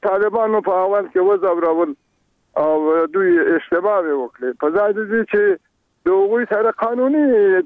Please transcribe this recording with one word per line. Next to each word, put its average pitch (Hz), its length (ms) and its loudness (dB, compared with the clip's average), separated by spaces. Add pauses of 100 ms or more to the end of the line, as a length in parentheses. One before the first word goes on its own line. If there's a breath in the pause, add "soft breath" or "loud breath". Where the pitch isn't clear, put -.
طالبانو 208 580 -2
په 190 120 -4
اول 190 340 0
کې 185 220 -2
وځورول 170 680 0 (600)
او 156 500 0
دوی 185 240 -2 (260)
اشتباه 180 460 -2
وکړي. 127 480 -6 (100)
په 151 100 0
ځای 208 220 0
د 208 80 -4 (120)
دې 226 180 0
چې 208 120 0 (640)
د - 20 2
هغوی 202 420 2
سره 220 200 0
قانوني 254 540 0 (420)